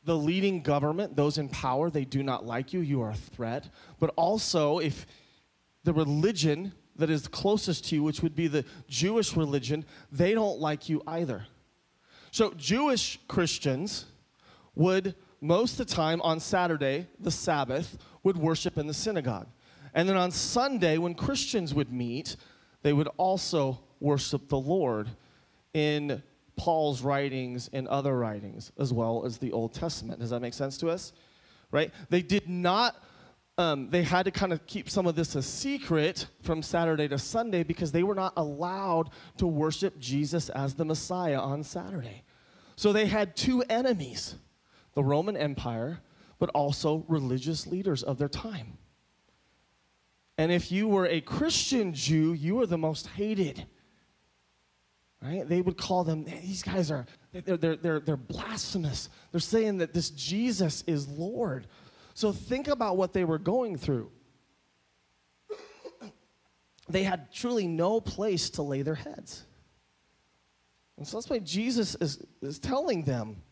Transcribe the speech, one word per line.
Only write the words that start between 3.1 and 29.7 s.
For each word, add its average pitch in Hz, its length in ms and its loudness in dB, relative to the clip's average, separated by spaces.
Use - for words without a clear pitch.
a 107 40 -4
threat. 117 540 -6
But 160 180 2
also, 170 600 2
if 151 280 -2
the 170 80 4
religion 156 800 4
that 156 140 2
is 151 180 0
closest 196 580 0
to 160 100 0
you, 147 60 2
which 151 200 0
would 160 120 0
be 165 120 0
the 147 180 2
Jewish 185 480 2
religion, 143 480 0
they 175 220 4
don't 208 260 2
like 151 300 -2
you 156 180 0
either. 147 400 -4
So - 240 2
Jewish 214 640 0
Christians 160 800 0
would, 185 400 4
most 180 360 4
of 247 80 -2
the - 80 -4
time 165 280 2
on 160 180 2
Saturday, 165 680 0
the 196 100 -2
Sabbath, 143 680 -2
would 190 160 4
worship 160 400 2
in 151 80 -2
the 156 80 -4
synagogue. 139 540 -2
And 170 160 4
then 190 80 4
on 180 140 4
Sunday, 226 680 2
when 175 180 0
Christians 185 600 -2
would 131 180 0
meet, 123 440 -4
they 147 140 4
would 147 140 4
also 170 640 2
worship 143 480 0
the 139 100 2
Lord 131 520 0
in 147 480 0
Paul's 151 460 0
writings 131 720 -2
and 131 140 -4
other 139 280 2
writings, 107 640 -6
as 135 120 0
well 117 360 0
as 117 100 -6
the 131 160 -4
Old 113 220 -2